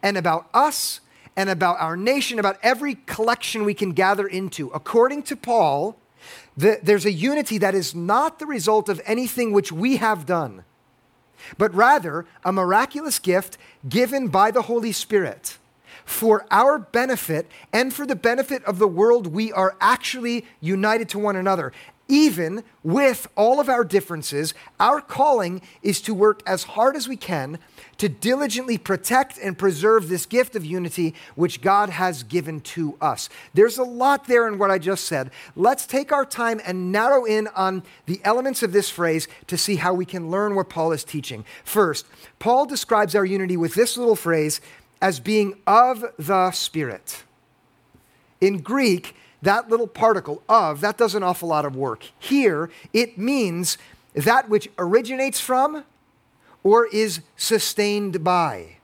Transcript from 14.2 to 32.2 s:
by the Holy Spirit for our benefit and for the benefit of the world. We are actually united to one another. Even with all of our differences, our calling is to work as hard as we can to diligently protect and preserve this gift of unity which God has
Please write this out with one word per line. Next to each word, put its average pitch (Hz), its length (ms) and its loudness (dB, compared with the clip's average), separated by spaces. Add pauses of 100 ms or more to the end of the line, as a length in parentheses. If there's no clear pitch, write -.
by 190 220 4
the 220 120 0
Holy 233 300 -2
Spirit - 680 -4 (460)
for 214 460 0
our 262 280 4
benefit 226 720 -4 (220)
and 240 220 0
for 285 120 -10
the 262 100 -2
benefit 254 480 -2
of 196 140 -4
the 208 100 4
world. 208 400 4
We 214 240 -4
are 190 280 2
actually 240 640 0 (160)
united 196 500 0
to 196 80 -8
one 208 180 -2
another. 185 360 -2 (360)
Even 226 560 2 (180)
with 247 540 2
all 240 240 4
of 277 100 0
our 240 140 2
differences, 156 680 -4 (260)
our 269 220 4
calling 220 600 0 (200)
is - 200 -2
to 220 100 -4
work 208 320 2
as 190 200 -4
hard 254 320 0
as 247 120 -6
we 262 80 -8
can 160 420 -6 (380)
to 208 120 0
diligently 247 680 -2
protect 233 640 -2
and 196 180 -6
preserve 190 520 2
this 180 180 -4
gift 247 300 0
of 180 80 -8
unity 170 500 -4 (220)
which 170 260 -2
God 202 260 2
has 170 360 -4